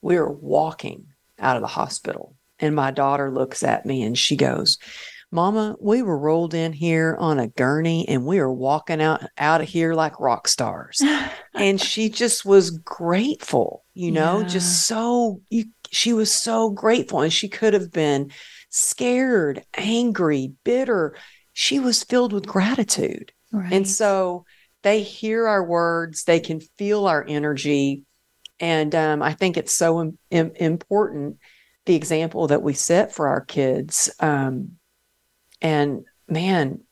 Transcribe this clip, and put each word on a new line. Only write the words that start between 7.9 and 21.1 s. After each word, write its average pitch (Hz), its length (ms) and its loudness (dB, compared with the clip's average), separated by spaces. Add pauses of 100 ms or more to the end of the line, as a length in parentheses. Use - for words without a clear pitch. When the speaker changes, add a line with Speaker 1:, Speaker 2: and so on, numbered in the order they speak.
Speaker 1:
and 127 180 0
we 180 140 0
are 131 120 0
walking 143 500 -2
out, 156 220 0 (140)
out 156 240 2
of - 60 -6
here 165 260 0
like 156 260 -2
rock 120 280 0
stars." - 540 -4
Speaker 2:
<laughs> 277 300 0 (240)
Speaker 1:
And 196 240 2
she 220 300 -2
just 233 360 -2
was 196 260 8
grateful, 170 1200 -2
you 175 180 -4
know, 165 300 2
Speaker 2:
Yeah. 185 60 -4
Speaker 1:
just 180 400 0
so, 226 640 -2
you, 220 160 -2 (240)
she - 220 0
was 220 220 2
so 226 360 0
grateful. 214 520 0
And 160 100 2
she 208 160 -2
could 214 260 2
have 185 180 0
been 143 400 0 (380)
scared, 247 920 0 (100)
angry, 185 800 0 (120)
bitter, 233 500 0 (420)